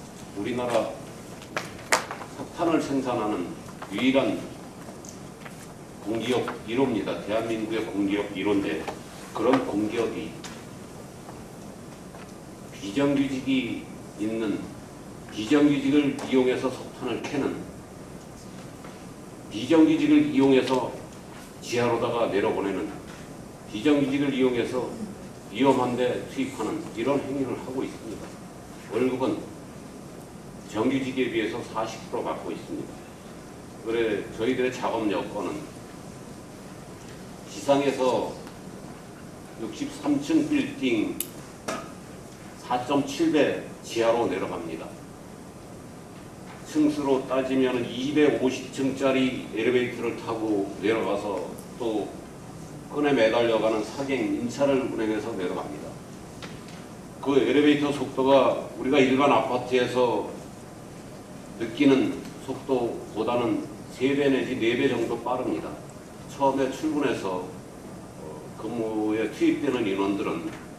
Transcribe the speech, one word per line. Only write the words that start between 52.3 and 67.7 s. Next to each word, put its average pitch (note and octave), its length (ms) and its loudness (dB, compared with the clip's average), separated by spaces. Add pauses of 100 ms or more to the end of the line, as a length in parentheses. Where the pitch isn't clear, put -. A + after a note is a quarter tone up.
끈에 D3 200 4
매달려가는 A2 720 4
사객 C3+ 340 -2
인차를 A#2+ 760 2
운행해서 A2 420 0
내려갑니다. F2+ 540 -4 (1300)
그 C3+ 160 6
엘리베이터 C#3+ 540 6
속도가 C3 840 4
우리가 C3+ 200 4
일반 B2+ 320 8
아파트에서 B2 960 2 (1300)
느끼는 C3 600 6 (260)
속도보다는 A#2 1300 0 (160)
세 C#3 240 2
배 C#3+ 120 4
내지 B2 280 2
네 A#2 200 2
배 C#3 120 4
정도 A#2 320 0
빠릅니다. B2 500 -2 (600)
처음에 C3+ 400 2
출근해서, C#3 580 0 (100)
어, - 1040 -12 (160)